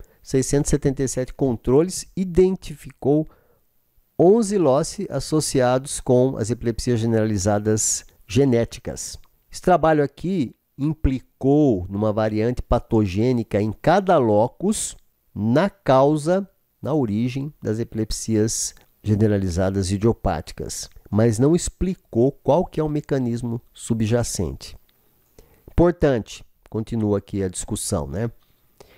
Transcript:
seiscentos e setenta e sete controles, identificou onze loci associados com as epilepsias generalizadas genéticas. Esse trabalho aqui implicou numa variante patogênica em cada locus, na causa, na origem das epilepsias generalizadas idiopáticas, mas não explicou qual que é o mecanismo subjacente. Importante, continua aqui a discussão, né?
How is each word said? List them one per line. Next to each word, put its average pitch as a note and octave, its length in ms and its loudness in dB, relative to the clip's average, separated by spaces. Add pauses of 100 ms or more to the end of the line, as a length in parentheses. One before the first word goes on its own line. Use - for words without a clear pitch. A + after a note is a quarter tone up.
(220)
seiscentos C#3 460 0
e - 20 -2
setenta C#3 320 0
e C3 60 -2
sete - 260 -6
controles, C3+ 720 0 (100)
identificou E3+ 1120 0 (920)
onze G3+ 380 4
loci D#3 540 0
associados C3+ 880 -2
com B2+ 380 2
as A2 100 -4
epilepsias A#2 500 -2
generalizadas G#2+ 1080 0 (220)
genéticas. - 920 -2 (340)
Esse - 80 -16
trabalho D#3+ 420 4
aqui D#3 540 -4 (200)
implicou C3+ 1120 0
numa G#2 240 0
variante A2 500 -2
patogênica A2 1000 0
em G#2+ 100 -2
cada F3+ 480 2
locus, A#2+ 800 0 (360)
na B2 380 0
causa, D3+ 800 2 (340)
na A#2+ 100 -6
origem B2+ 600 -2 (100)
das G#2+ 160 -4
epilepsias A2 960 -2 (280)
generalizadas G2 880 0
idiopáticas, - 960 -2 (220)
mas G#2+ 280 2
não C#3+ 160 4
explicou C#3 800 -2
qual D#3 320 0
que - 160 -8
é - 20 0
o D#3 60 -2
mecanismo B2 720 -4 (120)
subjacente. A2+ 1040 -4 (920)
Importante, D#3+ 760 0 (260)
continua G#2+ 480 -2
aqui G2 240 -6
a F2+ 60 -2
discussão, F2+ 600 -6
né? G#2 220 -6 (680)